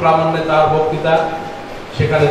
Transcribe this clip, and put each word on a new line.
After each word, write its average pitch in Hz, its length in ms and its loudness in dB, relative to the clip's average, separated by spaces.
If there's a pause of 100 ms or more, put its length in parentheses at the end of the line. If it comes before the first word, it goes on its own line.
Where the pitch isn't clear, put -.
প্রামাণ্যে 160 500 2
তার 156 220 4
বক্তৃতা 156 420 0 (800)
সেখানে 151 340 2